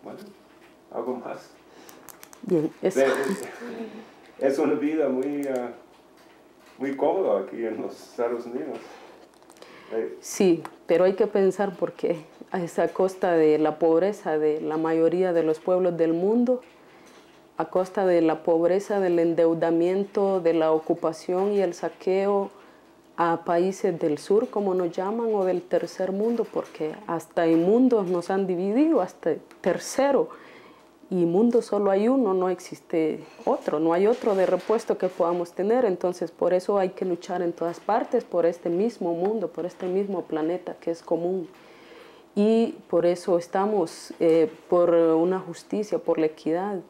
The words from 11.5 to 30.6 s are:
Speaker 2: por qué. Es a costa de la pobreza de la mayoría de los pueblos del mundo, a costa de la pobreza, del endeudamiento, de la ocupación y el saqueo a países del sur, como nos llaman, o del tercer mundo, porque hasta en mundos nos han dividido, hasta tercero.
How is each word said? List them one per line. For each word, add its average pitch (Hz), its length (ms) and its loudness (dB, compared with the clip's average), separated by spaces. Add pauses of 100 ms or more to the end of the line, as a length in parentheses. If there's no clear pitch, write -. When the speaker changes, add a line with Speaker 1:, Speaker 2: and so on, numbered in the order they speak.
Speaker 2:
por 170 180 -4
qué. 160 320 -4 (280)
Es 175 260 -4
a 170 80 2
costa 185 460 0
de 156 260 4
la 151 180 0
pobreza 170 600 2
de 151 220 0
la 156 180 -4
mayoría 165 560 2
de 165 100 2
los 156 160 0
pueblos 185 380 2
del 165 160 2
mundo, 233 480 2 (960)
a 160 80 -4
costa 185 400 -2
de 175 160 4
la 156 220 2
pobreza, 180 560 2
del 175 200 2
endeudamiento, 170 1200 2
de 165 120 2
la 160 180 4
ocupación 165 800 0
y 202 100 2
el 175 120 0
saqueo 196 760 -2 (680)
a 170 260 0
países 180 560 0
del 151 180 0
sur, 214 300 0
como 202 260 -2
nos 180 220 -2
llaman, 214 400 -2
o 196 80 0
del 180 180 0
tercer 185 520 -4
mundo, 220 380 -2
porque - 440 -8 (100)
hasta 165 400 -2
en 165 180 4
mundos 226 440 4
nos 175 220 -2
han 196 180 0
dividido, 208 540 2
hasta 175 340 -2 (240)
tercero. 226 680 0 (840)